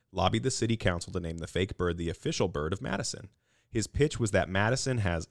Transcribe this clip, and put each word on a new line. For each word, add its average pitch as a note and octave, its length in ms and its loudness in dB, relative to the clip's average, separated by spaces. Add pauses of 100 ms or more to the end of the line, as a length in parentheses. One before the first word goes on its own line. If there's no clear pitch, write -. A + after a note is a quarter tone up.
(140)
lobbied F#2+ 280 4
the B2+ 80 0
city A2+ 260 2
council F2+ 340 0
to F#2 100 -4
name E2+ 180 -6
the E2 80 -8
fake - 320 0
bird F2 180 0
the E2+ 140 -2
official A#2+ 360 -2
bird D#2+ 280 -2
of G2 80 -8
Madison. - 460 -6 (420)
His A2 160 0
pitch - 340 2
was A2 120 0
that F2+ 180 4
Madison A#2+ 480 2
has F2 320 0